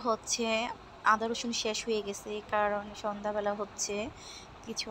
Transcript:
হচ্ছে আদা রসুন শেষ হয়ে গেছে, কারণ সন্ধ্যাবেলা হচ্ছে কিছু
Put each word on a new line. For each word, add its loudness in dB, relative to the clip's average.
হচ্ছে 2
আদা 8
রসুন -2
শেষ 0
হয়ে 2
গেছে, -6
কারণ 4
সন্ধ্যাবেলা 0
হচ্ছে -2
কিছু -4